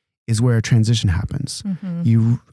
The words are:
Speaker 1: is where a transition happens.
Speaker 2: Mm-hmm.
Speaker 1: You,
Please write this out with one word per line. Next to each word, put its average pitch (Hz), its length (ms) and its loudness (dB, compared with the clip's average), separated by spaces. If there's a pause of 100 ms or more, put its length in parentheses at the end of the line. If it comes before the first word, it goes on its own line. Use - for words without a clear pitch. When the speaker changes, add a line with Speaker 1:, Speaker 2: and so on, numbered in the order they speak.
(260)
Speaker 1:
is 113 160 -2
where 123 140 2
a 113 60 2
transition 110 480 2
happens. - 540 -4
Speaker 2:
Mm-hmm. 175 420 -6
Speaker 1:
You, 113 360 2 (120)